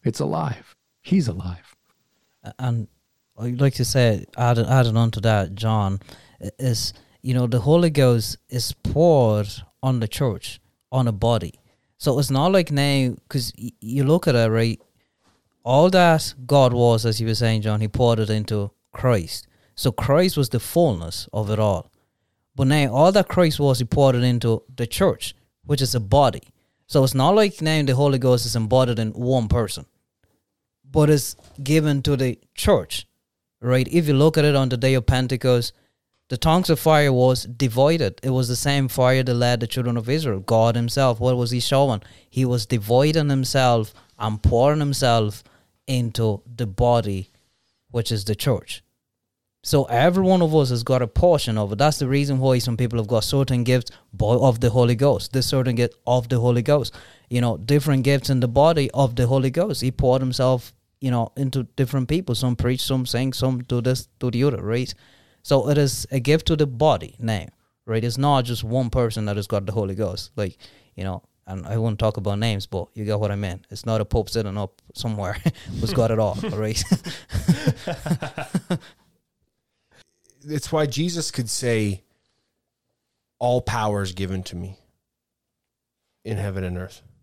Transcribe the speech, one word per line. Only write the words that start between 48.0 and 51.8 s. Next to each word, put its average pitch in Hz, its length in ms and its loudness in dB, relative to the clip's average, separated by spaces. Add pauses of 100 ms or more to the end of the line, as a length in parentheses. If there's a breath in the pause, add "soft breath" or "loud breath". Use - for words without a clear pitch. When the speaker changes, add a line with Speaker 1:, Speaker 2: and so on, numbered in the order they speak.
Speaker 2:
is 101 140 -4
the 107 100 -2
church. - 480 -4 (800)
So - 220 0
every 175 380 2
one 185 180 4
of 156 140 2
us 139 140 4
has 120 140 -2
got 127 180 0
a 120 60 -2
portion 143 500 2
of 104 140 -2
it. 107 60 -6
That's 147 220 2